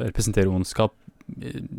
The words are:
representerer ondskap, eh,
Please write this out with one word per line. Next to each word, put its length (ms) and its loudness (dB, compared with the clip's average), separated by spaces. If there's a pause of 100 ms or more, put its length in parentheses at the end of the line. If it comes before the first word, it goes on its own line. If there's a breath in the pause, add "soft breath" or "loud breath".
representerer 500 2
ondskap, 400 2 (480)
eh, 240 -10 (160)